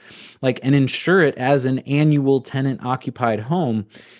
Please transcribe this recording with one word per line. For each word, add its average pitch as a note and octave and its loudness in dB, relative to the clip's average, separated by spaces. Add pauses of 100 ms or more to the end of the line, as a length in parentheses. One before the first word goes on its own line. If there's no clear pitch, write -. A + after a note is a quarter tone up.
(420)
like, B2+ -2
and C3+ 2
insure D#3 2
it C#3+ 2
as C3 0
an C3 -2
annual C#3+ 2
tenant C3+ -6
occupied B2 -4
home, A#2+ -2 (340)